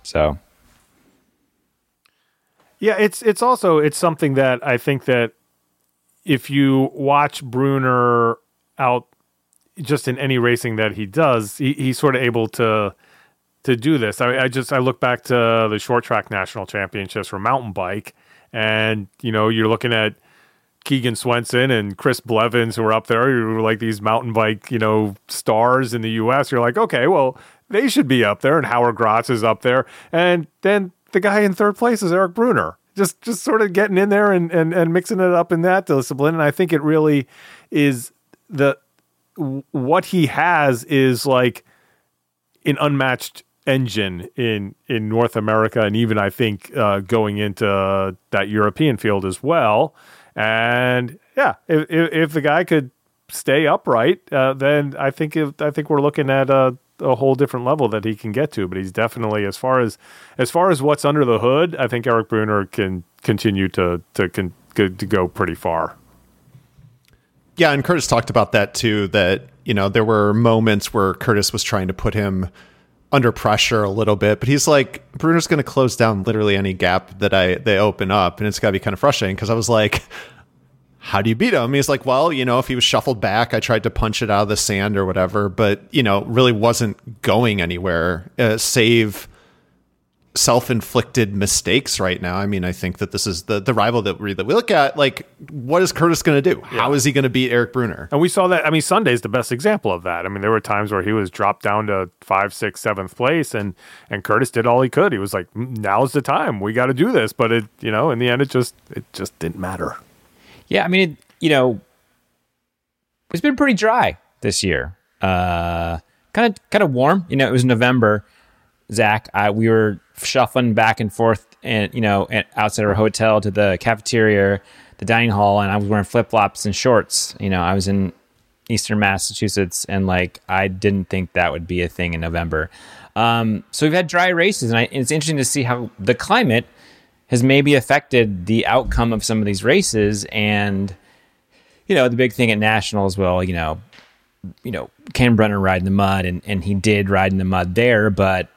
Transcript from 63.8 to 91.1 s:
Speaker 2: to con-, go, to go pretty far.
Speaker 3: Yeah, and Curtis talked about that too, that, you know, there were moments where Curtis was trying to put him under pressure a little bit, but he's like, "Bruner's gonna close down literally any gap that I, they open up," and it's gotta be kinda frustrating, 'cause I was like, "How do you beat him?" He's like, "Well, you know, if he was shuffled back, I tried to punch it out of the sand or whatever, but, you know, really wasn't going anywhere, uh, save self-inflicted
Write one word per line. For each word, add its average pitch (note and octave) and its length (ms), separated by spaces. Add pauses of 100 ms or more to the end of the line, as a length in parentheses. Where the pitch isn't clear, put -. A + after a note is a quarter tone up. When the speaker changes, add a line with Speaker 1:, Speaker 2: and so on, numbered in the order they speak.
Speaker 2:
to F#2+ 140
con-, F#2 260 (200)
go, G2+ 140
to F#2+ 180
go F#2+ 220
pretty F2 260
far. D#2+ 400 (1600)
Speaker 3:
Yeah, D#3 140
and C#3 140
Curtis E3+ 240
talked A#2 200
about G#2+ 220
that G#2 240
too, G#2+ 340
that, F#2+ 360 (200)
you B2 80
know, G2+ 160
there A2 160
were G#2 300
moments A2+ 580
where F#2+ 220
Curtis G#2 380
was A2 100
trying F#2+ 240
to F2+ 80
put - 180
him F#2+ 360 (640)
under B2+ 180
pressure G#2+ 540
a G2 60
little G#2 260
bit, G#2 240
but A#2 80
he's C#3+ 180
like, C#3+ 460
"Bruner's E3 340
gonna D3+ 160
close B2+ 320
down G#2+ 300
literally G#2+ 320
any G2 160
gap F#2 480
that G2+ 120
I, F2+ 220
they G2+ 240
open G2+ 320
up," F#2+ 300
and G#2 80
it's G2 100
gotta G#2 140
be F#2+ 80
kinda G2 160
frustrating, G#2 400
'cause G#2 140
I A2+ 40
was A2+ 140
like, G#2+ 340 (960)
"How - 240
do A2+ 80
you A2+ 60
beat G#3+ 180
him?" B2+ 200
He's C#3 140
like, C3 160
"Well, C3+ 280
you C3 120
know, B2 140
if B2+ 80
he C3 80
was A#2+ 80
shuffled A#2 380
back, A2 340
I A2 60
tried A2 240
to A2+ 60
punch A2 300
it G#2+ 100
out G2+ 120
of G2+ 60
the G#2 80
sand G2+ 400
or G2 100
whatever, F#2+ 420
but, G2+ 340 (100)
you D3 100
know, G2+ 220
really B2 260
wasn't A2+ 720
going G#2+ 380
anywhere, F2 760
uh, A2+ 200
save A2+ 720 (1080)
self-inflicted A#2 960